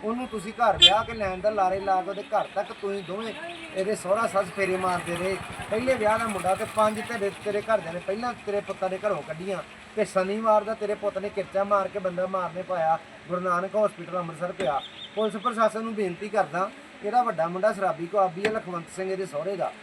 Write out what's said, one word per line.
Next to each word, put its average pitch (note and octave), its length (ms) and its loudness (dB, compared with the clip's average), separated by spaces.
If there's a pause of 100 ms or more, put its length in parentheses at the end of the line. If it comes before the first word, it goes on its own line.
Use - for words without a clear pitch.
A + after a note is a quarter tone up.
ਉਹਨੂੰ A#3+ 220 -4
ਤੁਸੀਂ G#3+ 260 -6
ਘਰ A3 240 4
ਵਿਆਹ G#3+ 280 6
ਕੇ A3+ 80 -8
ਲੈਣ F#3+ 280 -4
ਦਾ G#3 100 2
ਲਾਰੇ F#3+ 300 0
ਲਾ F#3+ 220 2
ਕੇ F3+ 80 -6
ਉਹਦੇ G3 120 -6
ਘਰ F#3+ 320 0
ਤੱਕ G#3 180 -4
ਤੁਸੀਂ G3+ 300 -4
ਦੋਵੇਂ G3+ 300 -6 (420)
ਇਹਦੇ F#3+ 200 0
ਸਹੁਰਾ G#3 320 2
ਸੱਸ G3 240 2
ਫੇਰੇ F#3 260 0
ਮਾਰਦੇ F3 400 0
ਰਹੇ। F#3 200 0 (340)
ਪਹਿਲੇ B3 240 2
ਵਿਆਹ A3 240 4
ਦਾ A#3 80 0
ਮੁੰਡਾ F#3+ 280 2
ਤੇ A3 100 -2 (120)
ਪੰਜ G#3+ 240 4
ਤੇਰੇ, G#3+ 300 -2 (140)
ਤੇਰੇ G#3 180 0
ਘਰਦਿਆਂ F#3+ 320 0
ਨੇ F3 120 -4
ਪਹਿਲਾਂ A#3 260 -2 (140)
ਤੇਰੇ G3+ 140 0
ਪੁੱਤਾਂ F#3+ 300 -4
ਦੇ F#3 80 -4
ਘਰੋਂ F#3 240 0
ਕੱਢੀਆਂ। F3 360 -4 (380)
ਤੇ G#3+ 80 4
ਸ਼ਨੀਵਾਰ G#3 600 4
ਦਾ G#3+ 100 -2
ਤੇਰੇ G#3 200 -2
ਪੁੱਤ G3+ 240 -2
ਨੇ G3 100 -4
ਕਿਰਚਾ G3 360 0
ਮਾਰ G3 240 4
ਕੇ G#3 100 -4
ਬੰਦਾ F#3 280 -2
ਮਾਰਨੇ F#3 360 -2
ਪਾਇਆ, E3 360 2 (300)
ਗੁਰੂ F3 120 0
ਨਾਨਕ F#3 360 0
ਹਸਪੀਟਲ F3+ 420 0
ਅੰਮ੍ਰਿਤਸਰ E3+ 340 -4
ਪਿਆ। E3+ 280 0 (340)
ਪੁਲਿਸ G#3+ 220 0
ਪ੍ਰਸ਼ਾਸਨ A3 480 2
ਨੂੰ A3+ 100 -4
ਬੇਨਤੀ G3+ 340 -2
ਕਰਦਾ, F#3+ 420 2 (340)
ਇਹਦਾ A3+ 180 4
ਵੱਡਾ E3+ 260 2
ਮੁੰਡਾ F#3 240 2
ਸ਼ਰਾਬੀ E3+ 340 0
ਕੁਆਬੀ F#3 400 2
ਹੈ, G#3+ 60 4
ਲਖਵੰਤ F3+ 440 -6
ਸਿੰਘ F#3+ 140 -4
ਇਹਦੇ F#3+ 160 -2
ਸਹੁਰੇ D#3+ 300 -4
ਦਾ। D3 160 -2 (100)